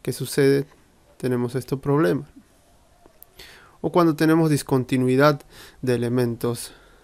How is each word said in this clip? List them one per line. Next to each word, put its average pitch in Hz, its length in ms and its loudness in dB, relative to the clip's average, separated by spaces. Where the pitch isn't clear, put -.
¿qué 127 120 -8
sucede? 139 540 0
Tenemos 123 380 -4
este 131 200 -6
problema. 143 500 0
O 160 100 -6
cuando 165 240 2
tenemos 160 340 2
discontinuidad 131 920 2
de 123 140 0
elementos, 120 760 -2